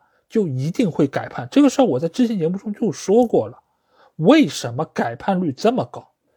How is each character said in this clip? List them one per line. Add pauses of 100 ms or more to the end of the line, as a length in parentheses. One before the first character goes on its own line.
(280)
就
一
定
会
改
判？
这
个
事
儿
我
在
之
前
节
目
中
就
说
过
了， (540)
为
什
么
改
判
率
这
么
高？ (260)